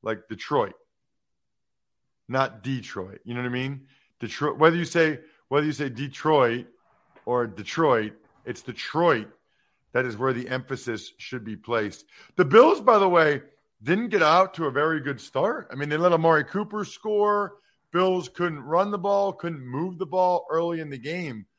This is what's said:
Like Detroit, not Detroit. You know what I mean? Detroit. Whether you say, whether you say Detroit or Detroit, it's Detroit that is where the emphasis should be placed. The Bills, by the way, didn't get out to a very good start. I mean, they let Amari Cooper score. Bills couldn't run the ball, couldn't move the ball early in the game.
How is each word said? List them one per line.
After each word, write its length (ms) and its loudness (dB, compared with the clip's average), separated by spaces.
Like 280 -6
Detroit, 460 -2
not 360 -2
Detroit. 640 -8
You 80 -10
know 80 -6
what 80 -4
I 40 -6
mean? 340 -8
Detroit. 380 -4
Whether 200 6
you 80 -2
say, 340 2
whether 160 2
you 80 -2
say 160 -4
Detroit 800 0
or 220 -2
Detroit, 680 0
it's 160 -10
Detroit 680 -2
that 140 0
is 120 -6
where 160 -2
the 140 -6
emphasis 680 -8
should 260 -12
be 120 -12
placed. 500 -4
The 100 4
Bills, 340 8
by 200 4
the 100 4
way, 320 4
didn't 280 -2
get 120 0
out 340 4
to 100 -4
a 60 0
very 280 0
good 200 -6
start. 520 -4
I 40 -14
mean, 140 -6
they 80 -2
let 160 4
Amari 300 4
Cooper 420 -6
score. 680 -2
Bills 380 0
couldn't 320 -4
run 300 0
the 60 -4
ball, 360 0
couldn't 320 -10
move 320 -6
the 80 -6
ball 460 0
early 280 -2
in 100 -10
the 80 -10
game. 480 -8